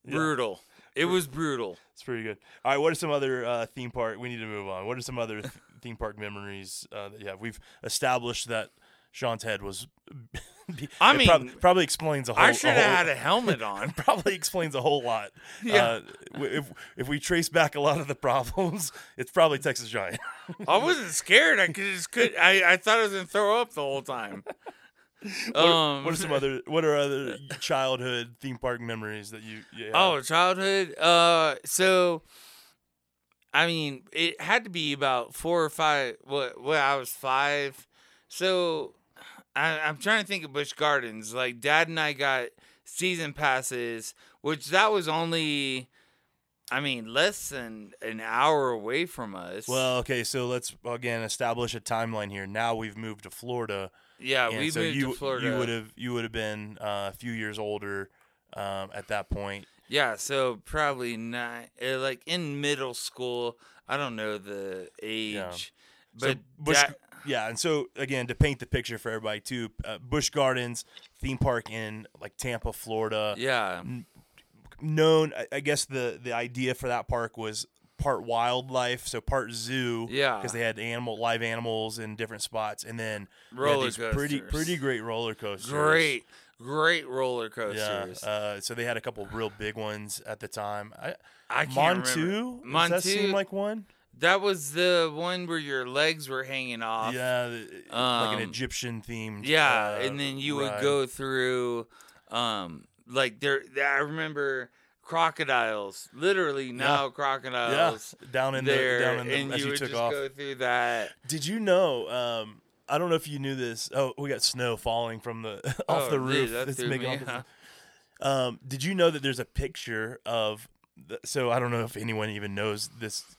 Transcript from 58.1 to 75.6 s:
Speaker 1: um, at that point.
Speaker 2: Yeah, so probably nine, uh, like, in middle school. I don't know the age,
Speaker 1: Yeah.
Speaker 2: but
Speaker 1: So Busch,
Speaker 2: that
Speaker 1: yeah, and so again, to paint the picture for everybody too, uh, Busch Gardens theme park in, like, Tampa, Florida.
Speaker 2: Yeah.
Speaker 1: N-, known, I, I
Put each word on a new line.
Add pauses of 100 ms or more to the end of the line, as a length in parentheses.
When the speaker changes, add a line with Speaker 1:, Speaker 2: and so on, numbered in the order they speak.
Speaker 1:
um,
at
that
point. (220)
Speaker 2:
Yeah,
so
probably
nine, (120)
uh,
like,
in
middle
school. (320)
I
don't
know
the (120)
age,
Speaker 1:
Yeah. (680)
Speaker 2:
but
Speaker 1:
So (240)
Busch,
Speaker 2:
that (300)
Speaker 1:
yeah,
and
so
again,
to
paint
the
picture
for
everybody
too, (140)
uh,
Busch
Gardens (360)
theme
park
in, (120)
like,
Tampa,
Florida.
Speaker 2:
Yeah.
Speaker 1:
N-, (760)
known,
I,
I